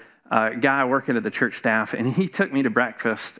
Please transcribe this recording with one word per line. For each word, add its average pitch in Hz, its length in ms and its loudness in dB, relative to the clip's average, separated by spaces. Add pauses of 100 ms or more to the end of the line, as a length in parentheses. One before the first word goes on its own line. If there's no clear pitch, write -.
(300)
uh, 110 200 2
guy 135 360 2
working 127 300 0
at 113 80 0
the 110 80 -4
church - 260 -2
staff, 110 360 0
and 123 200 -2
he 185 140 2
took 185 240 -2
me 139 120 2
to 131 60 2
breakfast 113 720 -2